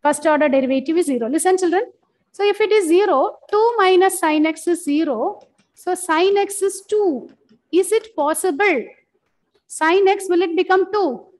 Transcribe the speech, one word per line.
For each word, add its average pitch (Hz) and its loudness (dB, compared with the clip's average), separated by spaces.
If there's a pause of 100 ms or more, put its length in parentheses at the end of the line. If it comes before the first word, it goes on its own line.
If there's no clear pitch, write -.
First 294 0
order 302 2
derivative 269 0
is 359 0
zero. 240 -4
Listen, 370 0
children. 370 -2 (380)
So 403 -2
if 403 0
it 415 0
is 415 2
zero, 349 2 (120)
two 453 2
minus 370 2
sine 311 2
x 320 -4
is 339 -2
zero. 294 -2 (320)
So 359 -6
sine 359 0
x 403 -4
is 392 -4
two. 349 -2 (420)
Is 359 0
it 440 -2
possible? 311 0 (800)
Sine 370 2
x, 392 0
will 349 2
it 339 -4
become 370 0
two? 349 -4 (140)